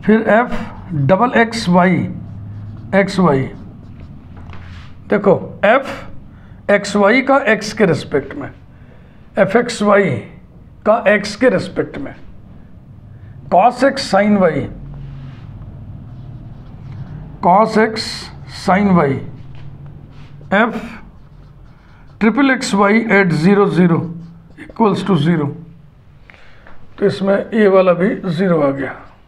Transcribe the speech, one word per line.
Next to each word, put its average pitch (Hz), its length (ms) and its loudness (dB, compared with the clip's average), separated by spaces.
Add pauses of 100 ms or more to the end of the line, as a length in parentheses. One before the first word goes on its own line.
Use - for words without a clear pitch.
फिर 220 260 4
F 240 200 4 (560)
डबल 208 320 4
एक्स 226 300 0
वाई 180 260 4 (1000)
एक्स 196 240 2
वाई, 147 220 4 (1700)
देखो 208 240 4 (320)
F 247 220 4 (840)
एक्स 202 240 0
वाई 208 260 4
का 269 160 2 (140)
एक्स - 220 -2
के 214 120 2
रिस्पेक्ट 147 500 -2
में, 131 140 -10 (920)
F 196 160 2
एक्स 240 260 0
वाई 202 300 4 (760)
का 220 220 2
एक्स 202 280 0
के 254 140 4
रिस्पेक्ट 147 480 -4
में, 139 160 -10 (1400)
cos 226 340 4
x 269 280 0
sin 208 320 4
y, 147 240 0 (2750)
cos 196 360 4 (100)
x - 220 -8 (520)
sin 190 360 2
y, 147 140 2 (1400)
F 220 260 2 (1400)
triple 233 320 2
X 254 220 -4
वाई 208 320 4 (140)
at 175 240 2
zero 196 280 6
zero 165 300 4 (680)
equals 202 360 0
to 190 140 2 (100)
zero, 151 260 0 (1500)
तो 214 60 0
इसमें 196 300 2 (180)
ये 214 140 4
वाला 185 260 6
भी 170 140 0 (180)
ज़ीरो 170 360 2
आ 143 100 4
गया। 135 240 -6 (320)